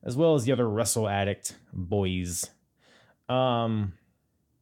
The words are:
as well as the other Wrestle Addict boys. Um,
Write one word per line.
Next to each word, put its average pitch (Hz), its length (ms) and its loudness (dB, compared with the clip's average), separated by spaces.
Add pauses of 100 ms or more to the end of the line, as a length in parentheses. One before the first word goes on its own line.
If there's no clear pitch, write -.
as 120 120 -6
well 160 180 4
as 127 100 2
the 131 80 2
other 120 160 2
Wrestle 110 400 0
Addict 101 480 -2 (160)
boys. 90 760 -2 (800)
Um, 117 640 0 (680)